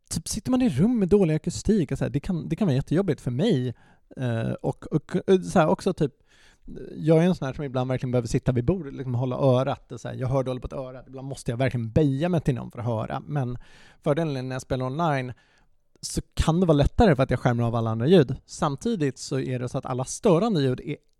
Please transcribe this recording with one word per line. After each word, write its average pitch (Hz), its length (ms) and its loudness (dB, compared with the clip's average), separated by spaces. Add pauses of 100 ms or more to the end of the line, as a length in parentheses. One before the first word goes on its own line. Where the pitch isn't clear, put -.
(100)
typ - 180 -6
sitter - 220 -6
man 254 120 2
i 247 60 4
rum 202 300 4
med 185 100 2
dålig 175 260 4
akustik 180 580 0
och 143 60 -4
så 139 60 -2
här, 123 60 -2
det 139 100 -2
kan, 165 280 -6
det 160 80 -2
kan 214 100 0
vara 139 100 2
jättejobbigt 151 440 -2
för - 100 -6
mig. 131 440 0 (420)
Eh, 120 360 -2
och, - 400 -8
och, - 240 -2 (100)
eh, 190 140 6
så 175 180 0
här, 156 100 6
också 190 240 0
typ, 151 200 -2 (840)
jag 160 220 4
är 165 40 4
en 180 120 4
sån 143 120 -6
här 131 60 -4
som 151 120 -8
ibland 127 260 -4
verkligen 127 220 -2
behöver 120 160 0
sitta 131 240 0
vid 120 120 0
bordet, 143 300 -2
liksom 131 200 -6
hålla 127 220 -2
örat, 131 560 2
och 117 80 -12
så 131 80 -12
här, 120 60 -8
jag 120 140 -4
hör 135 140 0
dåligt 127 200 -6
på - 40 -12
ett - 60 -10
öra, 127 340 -12
ibland 131 220 -14
måste 131 220 -8
jag 117 80 -6
verkligen 120 320 -2
böja 147 380 2
mig 175 120 2
till 139 140 0
någon 120 160 -10
för - 80 -16
att 104 60 -10
höra, 110 420 -4
men 127 320 -4 (460)
fördelen 151 320 0
är 127 60 -6
när 131 120 -8
jag 131 80 -8
spelar 127 240 -4
online 135 460 -2 (680)
så - 200 -6 (140)
kan 165 260 2
det 190 60 4
vara 160 100 6
lättare 143 400 4
för 139 60 2
att 127 80 0
jag 127 100 0
skärmar 117 240 2
av 117 100 0
alla 113 160 0
andra 113 160 -2
ljud. 147 300 6 (100)
Samtidigt 151 720 -4
så 135 220 -6
är 131 180 -4
det 123 100 -6
så 139 100 -6
att - 80 -8
alla 127 180 -4
störande 190 560 2
ljud 127 240 0
är 147 120 -8 (240)